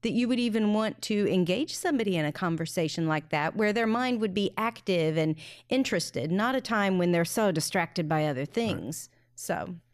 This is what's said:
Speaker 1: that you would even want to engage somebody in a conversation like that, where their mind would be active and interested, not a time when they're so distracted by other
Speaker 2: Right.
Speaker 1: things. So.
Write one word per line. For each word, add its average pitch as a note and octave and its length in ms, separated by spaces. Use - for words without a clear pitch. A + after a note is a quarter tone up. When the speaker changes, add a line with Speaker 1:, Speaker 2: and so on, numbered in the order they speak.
Speaker 1:
that - 100
you A#3+ 160
would B3 100
even A3 340
want G#3+ 300
to G#3 300
engage F3+ 420
somebody A3+ 420
in D#3 80
a D3+ 60
conversation E3 760
like D#3 220
that, D3+ 260
where G#3 160
their A3+ 140
mind A#3+ 340
would G#3 140
be G3+ 220
active F3+ 600
and D#3 180
interested, E3 600
not G#3+ 240
a C4 60
time G3+ 380
when F3 140
they're E3+ 120
so G3+ 260
distracted E3 580
by D#3 180
other C3+ 160
Speaker 2:
Right. C#3+ 100
Speaker 1:
things. D#3+ 560
So. - 400